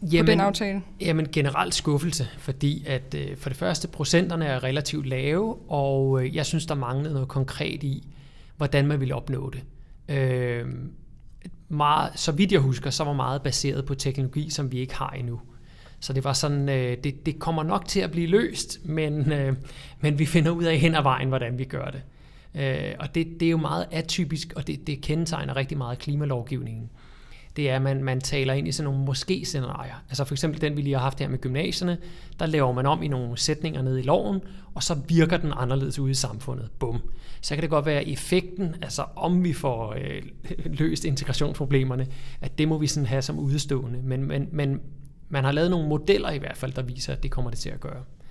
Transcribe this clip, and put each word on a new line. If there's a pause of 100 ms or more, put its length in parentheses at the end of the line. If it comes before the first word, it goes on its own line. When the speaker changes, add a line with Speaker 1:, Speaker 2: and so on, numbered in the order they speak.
(120)
Speaker 1:
Jamen,
Speaker 2:
på
den
aftale? (180)
Speaker 1:
jamen,
generelt
skuffelse, (120)
fordi
at,
øh,
for
det
første,
procenterne
er
relativt
lave,
og,
øh,
jeg
synes,
der
manglede
noget
konkret
i, (480)
hvordan
man
ville
opnå
det. (520)
Øh, (1040)
meget,
så
vidt
jeg
husker,
så
var
meget
baseret
på
teknologi,
som
vi
ikke
har
endnu. (600)
Så
det
var
sådan,
øh,
det,
det
kommer
nok
til
at
blive
løst,
men,
øh, (460)
men
vi
finder
ud
af
hen
ad
vejen,
hvordan
vi
gør
det. (520)
Øh,
og
det, (140)
det
er
jo
meget
atypisk,
og
det,
det
kendetegner
rigtig
meget
klimalovgivningen. (640)
Det
er,
at
man,
man
taler
ind
i
sådan
nogle
måske-scenarier. (140)
Altså
for
eksempel
den,
vi
lige
har
haft
her
med
gymnasierne, (420)
der
laver
man
om
i
nogle
sætninger
nede
i
loven, (340)
og
så (140)
virker
den
anderledes
ude
i
samfundet.
Bum. (420)
Så
kan
det
godt
være
effekten,
altså (120)
om
vi
får,
øh, (280)
<laughs>
løst
integrationsproblemerne, (340)
at
det
må
vi
sådan
have
som
udestående.
Men,
men,
men (480)
man
har
lavet
nogle
modeller
i
hvert
fald,
der
viser,
at
det
kommer
det
til
at
gøre. (280)